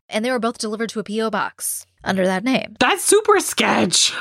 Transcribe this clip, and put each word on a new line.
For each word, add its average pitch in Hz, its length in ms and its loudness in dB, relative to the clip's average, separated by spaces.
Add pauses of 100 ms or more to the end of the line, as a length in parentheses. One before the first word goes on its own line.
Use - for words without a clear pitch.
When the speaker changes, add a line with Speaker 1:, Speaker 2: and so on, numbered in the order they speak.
Speaker 1:
and 214 140 -4
they 247 80 -2
were 254 80 -2
both 226 200 -2
delivered 220 320 -6
to 220 100 -6
a 180 40 -8
P 214 180 -4
O 226 80 -2
box - 560 -6 (180)
under 185 220 0
that 185 180 0
name. 240 340 -2
Speaker 2:
That's 349 240 2
super 415 380 4
sketch. 214 800 0